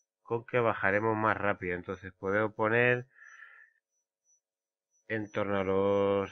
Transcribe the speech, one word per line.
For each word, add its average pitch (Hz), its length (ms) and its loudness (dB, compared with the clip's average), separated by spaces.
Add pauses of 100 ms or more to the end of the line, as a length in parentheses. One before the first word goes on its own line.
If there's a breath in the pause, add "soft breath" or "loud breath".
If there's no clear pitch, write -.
(240)
con 117 220 -6
que 123 140 -2
bajaremos 107 560 2
más 107 220 0
rápido. 95 380 -2
Entonces, 92 440 -10
puedo 104 340 -2
poner 120 540 0 (2000 loud breath)
en 107 220 -4
torno 101 260 -2
a 98 60 2
los 98 680 2